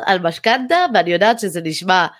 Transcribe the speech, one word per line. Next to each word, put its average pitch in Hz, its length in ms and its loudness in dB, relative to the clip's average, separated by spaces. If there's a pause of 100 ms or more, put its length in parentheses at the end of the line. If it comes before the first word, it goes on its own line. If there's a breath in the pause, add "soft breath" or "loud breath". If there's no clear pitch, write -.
על 190 140 2
משכנתה, 254 760 0
ואני 175 180 2
יודעת 214 260 2
שזה 175 260 -6
נשמע 175 420 0 (140)